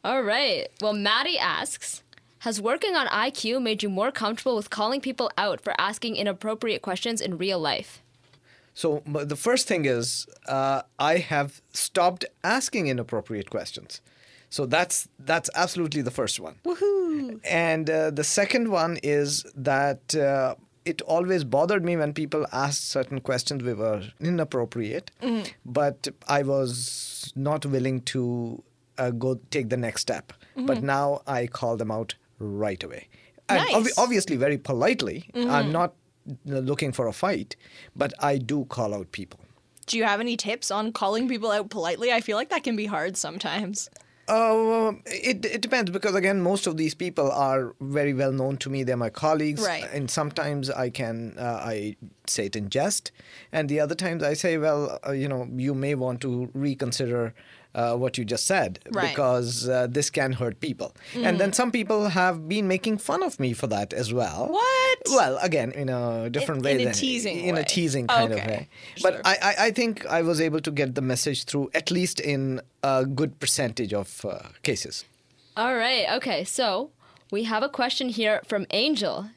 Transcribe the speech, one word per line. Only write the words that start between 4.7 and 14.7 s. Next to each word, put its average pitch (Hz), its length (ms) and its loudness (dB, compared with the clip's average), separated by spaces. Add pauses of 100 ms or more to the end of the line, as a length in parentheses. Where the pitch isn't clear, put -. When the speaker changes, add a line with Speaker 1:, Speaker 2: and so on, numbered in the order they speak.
Speaker 1:
calling 226 300 0
people 247 380 -2
out 202 220 0
for - 180 -4
asking 214 380 -2
inappropriate 214 680 -2
questions 214 380 -4
in 175 180 -4
real 185 220 0
life?" - 420 -4 (720)
Speaker 2:
So, 151 320 0
m-, 147 220 -4
the 143 80 -4
first 247 320 2
thing 170 160 2
is, 120 420 0 (220)
uh, 135 340 2 (160)
I 156 200 4
have 143 420 0 (120)
stopped - 520 2 (180)
asking 214 460 2
inappropriate 117 600 -2
questions. - 500 -8 (480)
So - 180 -2
that's, 165 420 0 (100)